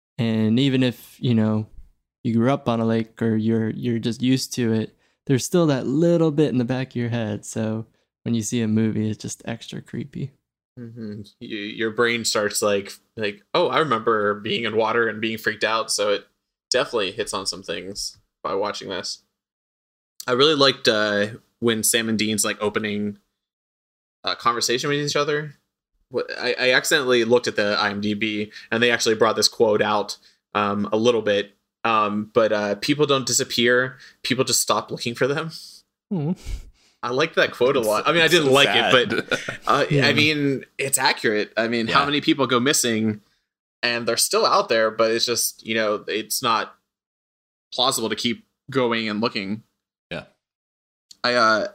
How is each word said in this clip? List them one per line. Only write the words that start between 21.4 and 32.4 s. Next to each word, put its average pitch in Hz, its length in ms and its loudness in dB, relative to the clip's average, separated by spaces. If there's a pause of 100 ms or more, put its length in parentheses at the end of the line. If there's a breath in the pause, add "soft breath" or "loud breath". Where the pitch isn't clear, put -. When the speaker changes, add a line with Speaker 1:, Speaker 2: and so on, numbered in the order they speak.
Speaker 2:
when 113 240 0
Sam 113 260 0
and 110 100 0
Dean's, 107 260 0
like, 104 160 -2
opening, 104 560 -2 (1080)
uh, 92 120 -4
conversation 120 540 -2
with 143 100 -2
each 147 160 -4
other. 147 400 -2 (540)
What, - 200 -6 (100)
I, 120 200 -2
I 127 140 2
accidentally 127 500 2
looked 120 240 4
at 104 80 -4
the 104 240 0
I 101 120 0
M 101 100 -6
D 104 120 -2
B 104 380 -4 (200 loud breath)
and 113 100 0
they 120 100 4
actually 113 240 2
brought 110 200 2
this 107 120 2
quote 107 340 2
out, 104 360 -2 (360 soft breath)
um, 104 380 -2
a 110 60 0
little 113 240 2
bit. 101 340 -2 (280)
Um, 107 500 0
but, 110 180 4